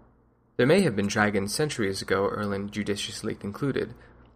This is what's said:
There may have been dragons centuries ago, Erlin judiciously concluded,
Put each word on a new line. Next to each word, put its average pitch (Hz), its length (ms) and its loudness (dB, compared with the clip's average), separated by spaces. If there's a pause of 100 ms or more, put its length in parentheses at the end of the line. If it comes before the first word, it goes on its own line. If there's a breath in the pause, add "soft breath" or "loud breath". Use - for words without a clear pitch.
(580)
There 123 80 6
may 180 180 6
have 127 120 2
been 101 120 0
dragons 104 460 2
centuries 110 480 -2
ago, 98 280 2
Erlin 101 400 -4
judiciously 104 640 -6
concluded, 123 580 -4 (420 soft breath)